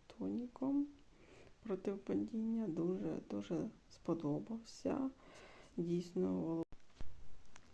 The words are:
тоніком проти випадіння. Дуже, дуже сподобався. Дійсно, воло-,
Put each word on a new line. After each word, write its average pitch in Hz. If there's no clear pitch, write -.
тоніком 247
проти 196
випадіння. 220
Дуже, 175
дуже 196
сподобався. 220
Дійсно, 175
воло-, 165